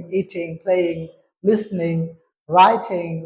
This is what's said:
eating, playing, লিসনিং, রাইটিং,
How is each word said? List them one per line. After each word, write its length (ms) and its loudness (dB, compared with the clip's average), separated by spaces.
eating, 320 -6
playing, 380 0
লিসনিং, 520 0
রাইটিং, 580 4